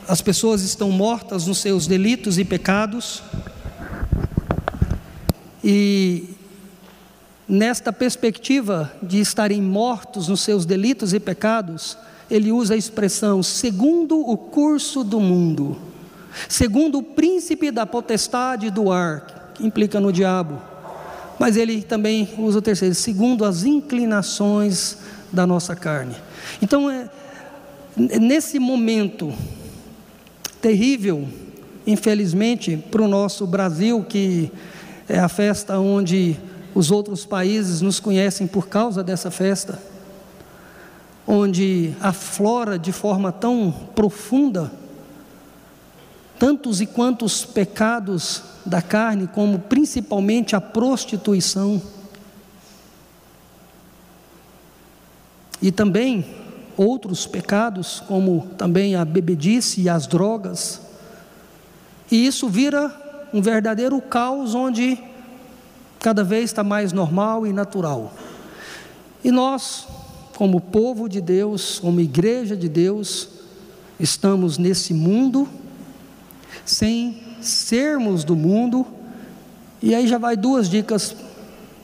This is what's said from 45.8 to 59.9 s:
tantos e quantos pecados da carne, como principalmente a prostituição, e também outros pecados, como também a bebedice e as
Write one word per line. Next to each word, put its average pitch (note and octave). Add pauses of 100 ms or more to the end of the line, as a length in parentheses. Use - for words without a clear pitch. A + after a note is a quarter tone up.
tantos B3
e G#3+
quantos A#3+
pecados G3+ (220)
da F3
carne, G#3+
como G#3
principalmente A3
a F#3
prostituição, G3+ (3750)
e F#3+
também G#3 (500)
outros G3
pecados, G3
como F#3+ (100)
também F#3+
a F3
bebedice F3+
e F3+
as E3